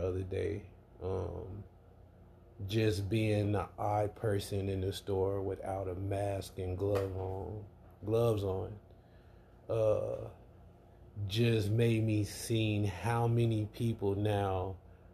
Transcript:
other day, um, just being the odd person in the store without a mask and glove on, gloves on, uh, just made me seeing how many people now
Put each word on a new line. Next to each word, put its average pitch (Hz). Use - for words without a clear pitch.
other 92
day, 92
um, 92
just 104
being 104
the 98
odd 104
person 98
in 95
the 95
store 98
without 95
a 90
mask 98
and 92
glove 98
on, 95
gloves 110
on, 95
uh, 110
just 110
made 113
me 107
seeing 107
how 113
many 117
people 107
now 98